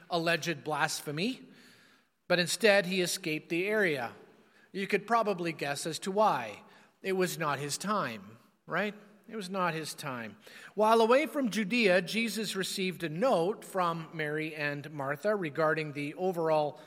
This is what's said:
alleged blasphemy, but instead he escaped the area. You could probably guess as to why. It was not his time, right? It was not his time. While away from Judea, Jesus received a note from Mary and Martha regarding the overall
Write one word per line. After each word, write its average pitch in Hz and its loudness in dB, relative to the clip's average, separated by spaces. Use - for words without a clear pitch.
alleged 165 0
blasphemy, 156 -2
but 175 4
instead 196 4
he 185 0
escaped 156 -4
the 170 -2
area. 156 0
You 190 -6
could 202 0
probably 202 0
guess 143 -4
as 160 -4
to - -6
why. 156 2
It 190 -2
was 180 0
not 147 0
his 143 -4
time, 120 -4
right? 196 -2
It - -12
was 185 -8
not 180 0
his 156 -6
time. 117 -10
While 226 6
away 247 6
from 262 -2
Judea, 196 4
Jesus 196 -2
received 180 -4
a 160 -4
note 196 0
from 165 -2
Mary 156 -4
and 147 -4
Martha 147 -2
regarding 156 0
the 143 -6
overall 160 0